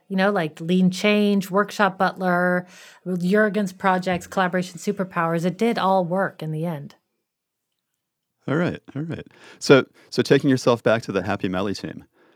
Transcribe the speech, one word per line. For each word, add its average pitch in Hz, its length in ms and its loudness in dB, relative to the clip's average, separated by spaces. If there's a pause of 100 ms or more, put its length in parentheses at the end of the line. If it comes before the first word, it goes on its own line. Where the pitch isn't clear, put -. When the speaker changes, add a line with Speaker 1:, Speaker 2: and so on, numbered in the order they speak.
Speaker 1:
you 196 80 -4
know, 190 140 2
like 170 300 -2
Lean 180 300 2
Change, 202 600 2
Workshop 196 460 0
Butler, 180 720 0 (400)
Jürgen's 185 680 0
projects, 185 540 -2
Collaboration 180 520 -2
Superpowers, 175 680 -2
it 180 100 -2
did 233 220 0
all 190 260 2
work 180 380 -4
in 156 80 -6
the 156 160 -6
end. 147 300 -10 (1500)
Speaker 2:
All 135 100 -2
right, 165 260 -4 (120)
all 135 80 -8
right. 160 240 -10 (320)
So, - 280 6 (240)
so - 120 -2
taking 139 280 2
yourself 123 320 2
back 113 200 2
to - 100 -8
the 95 100 0
Happy 101 260 -4
Melly 95 240 -4
team, - 320 -10 (320)